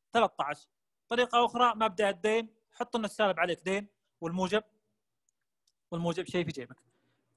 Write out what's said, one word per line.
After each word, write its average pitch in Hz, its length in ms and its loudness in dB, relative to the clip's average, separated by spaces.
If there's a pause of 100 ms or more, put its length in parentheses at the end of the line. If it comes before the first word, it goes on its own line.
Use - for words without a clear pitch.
(140)
ثلاثة 214 300 2
عشر. 147 240 -8 (400)
طريقة 240 380 2
أخرى، 240 300 2
مبدأ 214 340 0
الدين، 214 460 -2 (160)
حط - 260 -6
لنا 220 80 -2
السالب 196 340 0
عليك 175 220 -2
دين 196 260 -4 (340)
والموجب، 180 420 -2 (1300)
والموجب 170 340 -4
شيء 180 200 -2
في - 60 -6
جيبك. - 260 -12 (600)